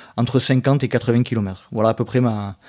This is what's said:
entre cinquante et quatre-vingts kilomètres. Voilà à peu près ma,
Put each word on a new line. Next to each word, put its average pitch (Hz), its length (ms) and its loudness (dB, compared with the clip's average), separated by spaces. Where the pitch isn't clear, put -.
entre 120 220 2
cinquante 135 440 2
et 117 60 0
quatre-vingts 120 340 2
kilomètres. 98 480 -4
Voilà 113 180 2
à 113 40 2
peu 123 100 -2
près 127 160 -2
ma, 104 380 -2